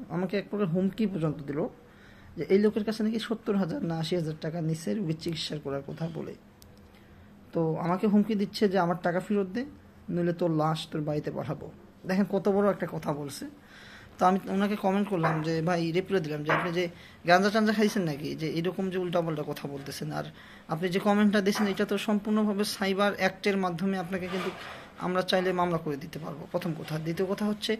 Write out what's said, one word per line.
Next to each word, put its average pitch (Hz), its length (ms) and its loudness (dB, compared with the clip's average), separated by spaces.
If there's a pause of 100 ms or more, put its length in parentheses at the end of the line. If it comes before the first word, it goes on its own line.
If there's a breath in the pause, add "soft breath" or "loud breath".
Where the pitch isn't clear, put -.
আমাকে 180 300 -2
এক 190 120 -6
প্রকার 208 160 0
হুমকি 190 400 0
পর্যন্ত 160 360 -2
দিল 147 260 -4 (680 loud breath)
যে 170 120 -6
এই 190 100 6
লোকের 214 260 2
কাছে 220 180 -4
নাকি 220 160 0
সত্তর 214 380 -2
হাজার 190 280 0
না 165 140 0
আশি 165 180 0
হাজার 156 240 -2
টাকা 165 200 -4
নিচ্ছে 160 340 -2
রোগীর 165 260 -2
চিকিৎসা 160 380 -4
করার 139 280 -4
কথা 165 280 -6
বলে। 147 200 -8 (1160 loud breath)
তো 160 240 0
আমাকে 175 300 0
হুমকি 208 280 4
দিচ্ছে 202 340 2
যে, 190 100 2
"আমার 175 240 2
টাকা 180 180 0
ফেরত 202 260 0
দে, 220 180 -4 (460)
নইলে 175 220 2
তোর 170 180 0
লাশ 156 400 0
তোর 160 100 -4
বাড়িতে 151 300 -2
পাঠাবো।" 151 400 -6 (360)
দেখেন 185 180 2
কত 190 240 0
বড় 202 220 4
একটা 180 220 -2
কথা 160 200 -4
বলছে। 147 340 -8 (720 loud breath)
তো 190 80 6
আমি 190 120 6 (100)
ওনাকে 202 280 0
কমেন্ট 196 320 2
করলাম 160 340 2
যে, 160 200 0
"ভাই," 170 300 0
রিপ্লাই 185 280 0
দিলাম 151 240 -4
যে, 156 80 2
"আপনি 165 200 0
যে 175 160 0 (400 loud breath)
গাঁজা 190 220 8
টাঞ্জা 214 220 4
খাইছেন 208 300 2
নাকি, 143 320 -2
যে 156 160 -4
এরকম 185 400 -2
যে 180 80 -2
উল্টাপাল্টা 170 480 0
কথা 143 220 -6
বলতেছেন? 139 440 -8
আর 151 120 -4 (440 loud breath)
আপনি 160 200 -2
যে 180 100 0
কমেন্টটা 208 420 6
দিয়েছেন, 208 260 2
এটা 196 180 0
তো 202 140 0
সম্পূর্ণভাবে 214 640 2
সাইবার 196 520 2
অ্যাক্টের 190 400 0
মাধ্যমে 190 420 0
আপনাকে 180 340 -4
কিন্তু 185 180 -2 (480 loud breath)
আমরা 180 240 0
চাইলে 185 300 2
মামলা 175 260 2
করে 156 180 -4
দিতে 160 220 -10
পারবো," 165 320 -10
প্রথম 175 280 -2
কথা। 156 200 -4
দ্বিতীয় 170 300 -2
কথা 202 180 -2
হচ্ছে, 214 340 -2